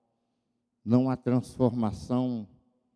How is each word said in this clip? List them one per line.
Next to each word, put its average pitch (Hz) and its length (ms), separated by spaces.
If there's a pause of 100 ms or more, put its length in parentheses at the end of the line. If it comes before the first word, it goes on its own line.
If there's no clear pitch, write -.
(840)
não 127 240
há 127 80
transformação 123 1300 (500)